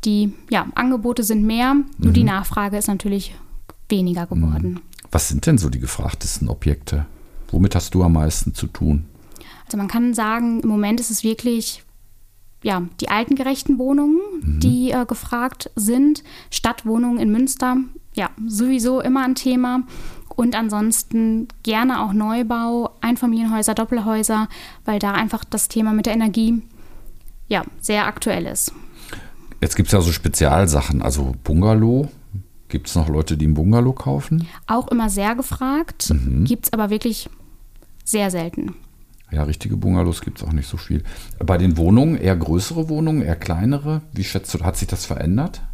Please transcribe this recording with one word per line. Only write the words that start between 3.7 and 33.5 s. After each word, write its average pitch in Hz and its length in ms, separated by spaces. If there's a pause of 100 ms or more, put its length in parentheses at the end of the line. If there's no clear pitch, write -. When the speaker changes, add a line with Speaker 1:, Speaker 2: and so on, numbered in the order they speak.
Speaker 1:
weniger 180 360
geworden. 160 460
Speaker 2:
Mhm. 180 80 (320)
Was - 160
sind - 180
denn 151 140
so 78 100
die 64 100
gefrachtesten - 680
Objekte? 73 560 (460)
Womit 95 240
hast - 180
du 92 100
am 85 100
meisten 78 420
zu - 100
tun? 76 400 (600)
Speaker 1:
Also - 120
man 196 100
kann 240 280
sagen, 233 460
im - 80
Moment 214 300
ist 233 120
es - 120
wirklich, 226 600 (800)
ja, 190 180 (200)
die - 80
altengerechten 269 680
Wohnungen, 285 400 (240)
Speaker 2:
Mhm. 76 200
Speaker 1:
die, 247 300
äh, 247 140
gefragt - 720
sind. 254 480 (260)
Stadtwohnungen 233 720
in 214 120
Münster, 254 460 (380)
ja, 196 160 (160)
sowieso 247 520
immer 262 240
ein 254 120
Thema. 254 480 (460)
Und 240 260
ansonsten 226 920 (160)
gerne 233 400
auch 202 100
Neubau, 233 800 (100)
Einfamilienhäuser, 226 760
Doppelhäuser, 220 720 (380)
weil 208 140
da 202 140
einfach 220 300
das - 240
Thema 220 260
mit 214 140
der 220 60
Energie, 226 480 (840)
ja, 196 160 (160)
sehr 208 260
aktuell 175 400
ist. - 260 (880)
Speaker 2:
Jetzt - 140
gibt's - 180
ja 98 80
so 85 100
Spezialsachen, 76 880
also 65 320 (100)
Bungalow. 110 640 (600)
Gibt's - 260
noch 80 120
Leute, 78 300
die 76 100
ein 78 60